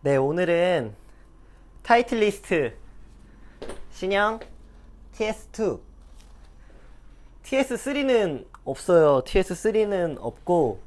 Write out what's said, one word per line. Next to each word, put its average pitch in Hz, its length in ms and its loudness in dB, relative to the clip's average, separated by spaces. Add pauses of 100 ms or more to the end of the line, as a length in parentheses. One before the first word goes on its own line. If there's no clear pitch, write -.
네, 139 120 2
오늘은 170 760 0 (880)
타이틀리스트 208 920 0 (1120)
신형 208 520 -2 (720)
티에스 220 400 -6
투. 185 260 -4 (1600)
티에스 269 340 -2
쓰리는 240 680 0 (200)
없어요. 147 580 4
티에스 190 320 0
쓰리는 202 640 0
없고 120 680 -2